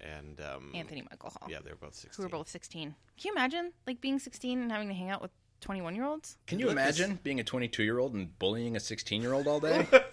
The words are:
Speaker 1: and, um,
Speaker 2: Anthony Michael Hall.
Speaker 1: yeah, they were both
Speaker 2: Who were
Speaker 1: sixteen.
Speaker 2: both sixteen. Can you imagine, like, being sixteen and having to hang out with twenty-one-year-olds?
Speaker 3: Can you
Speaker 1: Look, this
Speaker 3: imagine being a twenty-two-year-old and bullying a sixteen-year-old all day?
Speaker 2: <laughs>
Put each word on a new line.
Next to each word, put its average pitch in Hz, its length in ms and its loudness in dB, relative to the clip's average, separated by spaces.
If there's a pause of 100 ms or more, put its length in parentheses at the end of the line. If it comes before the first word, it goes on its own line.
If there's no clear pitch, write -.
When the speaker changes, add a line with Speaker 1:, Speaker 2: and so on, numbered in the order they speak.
Speaker 1:
and, 147 400 -14
um, 69 340 -10
Speaker 2:
Anthony 160 340 -10
Michael - 200 -14
Hall. - 200 -16
Speaker 1:
yeah, 147 140 -8
they - 80 -16
were - 60 -14
both - 240 -16
Speaker 2:
Who - 60 -18
were - 40 -20
Speaker 1:
sixteen. 190 180 -8
Speaker 2:
both 165 200 -8
sixteen. 156 460 -12 (220)
Can 349 120 -6
you - 20 -4
imagine, 349 400 0 (160)
like, 254 140 -6
being 269 180 0
sixteen 247 440 -4
and 240 80 -2
having 208 180 -2
to 196 40 -4
hang 185 160 -6
out 196 120 -4
with 185 100 -10 (300)
twenty-one-year-olds? 202 720 -4 (100)
Speaker 3:
Can 180 140 -2
you 254 60 2
Speaker 1:
Look, 190 100 4
this 143 240 4
Speaker 3:
imagine 190 240 0
being 139 160 0
a 117 60 0
twenty-two-year-old 123 720 2
and 92 220 -4
bullying 113 380 0
a 101 60 -2
sixteen-year-old 120 680 0
all 147 140 2
day? 156 300 4
Speaker 2:
<laughs> 262 60 12 (160)